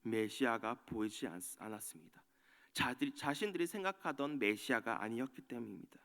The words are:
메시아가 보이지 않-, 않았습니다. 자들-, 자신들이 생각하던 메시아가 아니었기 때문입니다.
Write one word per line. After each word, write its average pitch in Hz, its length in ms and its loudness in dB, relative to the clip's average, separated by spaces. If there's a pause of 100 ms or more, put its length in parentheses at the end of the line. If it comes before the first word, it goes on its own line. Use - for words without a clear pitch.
메시아가 113 720 2 (120)
보이지 107 400 -2
않-, 87 140 -6 (180)
않았습니다. 104 640 -10 (500)
자들-, 135 420 2
자신들이 170 520 0
생각하던 165 720 -2
메시아가 110 640 2
아니었기 117 400 -4
때문입니다. 110 640 -10